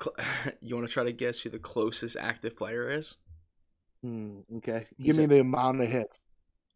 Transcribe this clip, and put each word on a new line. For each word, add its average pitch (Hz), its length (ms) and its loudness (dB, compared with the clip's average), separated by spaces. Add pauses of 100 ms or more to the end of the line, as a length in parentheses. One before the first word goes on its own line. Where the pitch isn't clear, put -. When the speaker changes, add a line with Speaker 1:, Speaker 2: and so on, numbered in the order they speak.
Speaker 1:
cl-, - 540 -4
<laughs> - 40 -20
you 120 140 -6
wanna 117 120 -4
try 123 180 0
to 120 80 0
guess 120 280 -2
who 117 80 -8
the 110 100 -8
closest 113 580 -2
active - 400 -6
player 120 320 -4
is? 151 280 -6 (880)
Speaker 2:
Hmm, 110 360 -8 (180)
okay. 113 300 -4 (100)
Speaker 1:
He's 147 180 4
Speaker 2:
Give - 20 4
me 156 60 6
Speaker 1:
a 151 40 6 (100)
Speaker 2:
the - 40 10
amount 127 400 2
of 120 80 4
hits. 120 300 -4 (560)